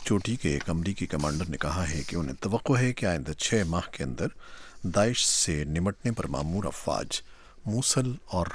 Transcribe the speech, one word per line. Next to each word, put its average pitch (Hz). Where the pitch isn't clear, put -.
چوٹی 107
کے -
ایک 71
امریکی 87
کمانڈر 76
نے 76
کہا 78
ہے 78
کہ 87
انہیں 71
توقع 110
ہے 127
کہ -
آئندہ 80
چھ 107
ماہ 85
کے -
اندر 65
داعش 104
سے 76
نمٹنے 87
پر 80
مامور 78
افواج -
موصل 123
اور 87